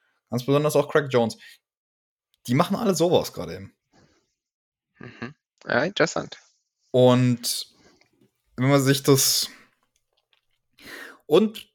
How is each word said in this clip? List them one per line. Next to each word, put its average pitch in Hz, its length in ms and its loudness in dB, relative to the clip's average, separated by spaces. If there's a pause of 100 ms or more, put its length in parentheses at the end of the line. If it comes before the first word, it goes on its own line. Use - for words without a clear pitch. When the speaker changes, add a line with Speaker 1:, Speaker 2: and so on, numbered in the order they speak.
(300)
Speaker 1:
ganz 120 160 -6
besonders 147 300 0
auch 143 140 2
Craig 147 200 0
Jones, 117 280 0 (1080)
die 233 80 -4
machen 175 220 0
alle 202 180 -2
sowas 151 400 0
gerade - 220 -10
eben. 98 180 -16 (1300)
Speaker 2:
Mhm. 120 340 -18 (320)
Ja, 120 180 0
interessant. - 540 -4 (540)
Speaker 1:
Und 123 840 2 (840)
wenn 127 120 0
man 139 140 4
sich 135 180 2
das, - 480 2 (1800)
und 208 500 2